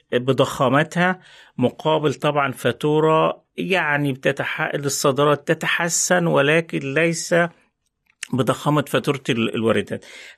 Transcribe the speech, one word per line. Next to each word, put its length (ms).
بضخامتها، 1080
مقابل 560
طبعا 380
فاتورة 920
يعني 560
بتتح-، 600
للصادرات 760
تتحسن، 800
ولكن 680
ليس 400
بضخامة 560
فاتورة 400
ال-، 260
الواردات. 500